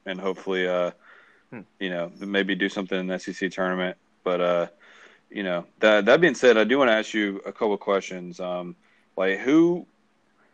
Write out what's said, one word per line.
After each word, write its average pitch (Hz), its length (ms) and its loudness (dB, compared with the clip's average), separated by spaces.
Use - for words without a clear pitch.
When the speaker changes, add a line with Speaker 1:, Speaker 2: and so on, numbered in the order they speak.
Speaker 1:
and 92 140 -8
hopefully, 92 480 -4
uh, 90 240 -2
Speaker 2:
Hmm. 120 100 -16
Speaker 1:
you 95 80 -4
know, 87 300 -6
maybe 98 360 -2
do 95 140 -2
something 95 320 -6
in 92 60 -6
the 92 80 -4
S 90 120 -10
E 95 60 -8
C 92 160 -6
tournament. 92 480 -4
But, 90 200 -2
uh, 87 240 0
you 101 120 -8
know, 87 220 -4
that, 107 260 4
that 135 160 6
being 160 140 4
said, 120 240 6
I 107 60 4
do 123 140 2
wanna 123 140 4
ask 110 220 -2
you 98 320 -2
a 98 60 -8
couple 107 260 -2
questions. 90 600 -4
Um, 90 380 -8
like, 95 220 0
who, 165 480 2